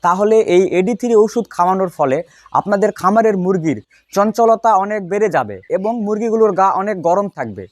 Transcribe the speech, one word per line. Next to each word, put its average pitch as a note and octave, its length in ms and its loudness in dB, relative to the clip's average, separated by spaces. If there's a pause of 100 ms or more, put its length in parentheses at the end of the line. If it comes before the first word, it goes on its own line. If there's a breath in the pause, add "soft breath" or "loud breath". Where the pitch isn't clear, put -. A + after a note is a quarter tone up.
তাহলে G3+ 320 2 (200)
এই F#3 80 6 (160)
এডি F#3+ 200 0
থ্রি A#3+ 140 -2 (100)
ওষুধ A3+ 220 -2 (100)
খাওয়ানোর F#3 420 0
ফলে C#3 200 0 (420 soft breath)
আপনাদের G3+ 300 0 (100)
খামারের G#3+ 440 2
মুরগির F3+ 360 -2 (340 soft breath)
চঞ্চলতা A3 580 2 (120)
অনেক G#3 180 -6 (100)
বেড়ে G#3 240 0
যাবে G#2+ 200 -4 (220)
এবং G3+ 140 -2 (140)
মুরগিগুলোর G#3+ 540 0
গা F#3+ 80 4 (140)
অনেক G3+ 160 -4 (100)
গরম G3+ 200 0 (100)
থাকবে। A2 340 -10